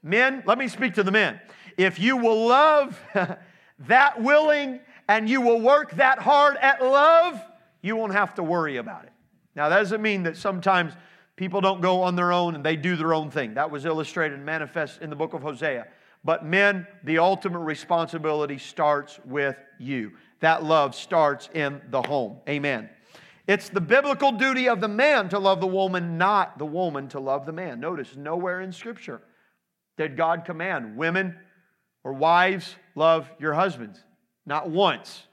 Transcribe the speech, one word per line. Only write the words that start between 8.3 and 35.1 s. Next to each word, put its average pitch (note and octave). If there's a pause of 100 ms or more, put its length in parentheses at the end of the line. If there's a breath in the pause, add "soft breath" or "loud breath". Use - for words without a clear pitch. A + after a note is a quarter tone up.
to F#3
worry D#3+
about G#2+
it. - (420)
Now, D3
that F3
doesn't G#3+
mean G#3
that E3
sometimes F3+ (460 soft breath)
people F#3
don't F#3+
go F#3
on F3+
their F3
own F3
and C#3+
they D#3+
do F3
their D#3+
own D#3
thing. B2
That C#3
was C#3+
illustrated D#3
and C#3
manifest D#3
in D#3+
the D3+
book D#3
of C#3+
Hosea. C3+ (380 soft breath)
But E3
men, F#3+ (200)
the D#3+
ultimate F#3
responsibility D#3
starts D3
with C#3 (200)
you. A#2+ (300 soft breath)
That D#3+
love D3+
starts D3
in C#3+
the C3
home. B2 (100)
Amen. C#3+ (560 soft breath)
It's G3
the F#3+
biblical C4+
duty B3+
of A3+
the G#3+
man A3+
to G3+
love F#3+
the F#3+
woman, F#3
not F#3+
the D3+
woman D3+
to C#3
love C3+
the D#3
man. D#3+
Notice, D3
nowhere F3
in F#3+
Scripture F3 (760)
did D#3
God E3
command, D#3+
"Women E3+ (680)
or C3
wives, E3+ (180)
love D#3+
your D3+
husbands." C#3 (440)
Not D3+
once. D#3+